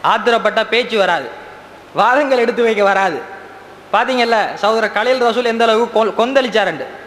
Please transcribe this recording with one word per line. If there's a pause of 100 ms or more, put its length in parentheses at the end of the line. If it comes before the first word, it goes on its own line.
(120)
ஆத்திரப்பட்டா (100)
பேச்சு
வராது, (720)
வாதங்கள்
எடுத்து
வைக்க (100)
வராது. (760)
பாத்தீங்கல்ல (240)
சகோதரர்
கலீல்
ரசூல்
எந்த
அளவுக்கு
கொ-,
கொந்தளிச்சாருண்டு. (200)